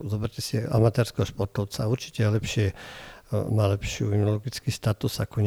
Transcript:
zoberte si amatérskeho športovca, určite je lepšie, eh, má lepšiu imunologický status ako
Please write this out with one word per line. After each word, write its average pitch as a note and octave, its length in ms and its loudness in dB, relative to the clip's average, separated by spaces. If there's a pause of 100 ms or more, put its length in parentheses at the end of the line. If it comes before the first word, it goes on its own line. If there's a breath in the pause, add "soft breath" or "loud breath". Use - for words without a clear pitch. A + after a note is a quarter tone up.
zoberte G#2+ 420 -4
si - 160 -2
amatérskeho A2+ 640 2
športovca, - 640 -2
určite - 380 0
je - 20 4
lepšie, G#2+ 400 2
eh, - 800 -6
má A2 240 4
lepšiu G2+ 400 -2
imunologický G#2 560 0
status - 540 -2
ako - 240 -4